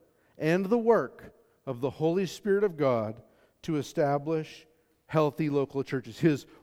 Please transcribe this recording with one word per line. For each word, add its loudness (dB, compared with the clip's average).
and 0
the 2
work 0
of -6
the -2
Holy 0
Spirit 0
of -4
God 0
to -2
establish -2
healthy 0
local -2
churches. -6
His 2